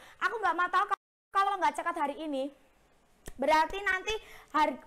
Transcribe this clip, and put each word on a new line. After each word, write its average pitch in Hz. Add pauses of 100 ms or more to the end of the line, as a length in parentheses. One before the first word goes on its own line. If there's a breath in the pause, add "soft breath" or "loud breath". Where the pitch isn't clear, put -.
(200 loud breath)
Aku 370
nggak 370
mau 359
tahu 370
ka-, 392 (320)
kalau 392
nggak 302
cekat 330
hari 285
ini. 294 (880)
Berarti 311
nanti 381 (380 loud breath)
har-, 294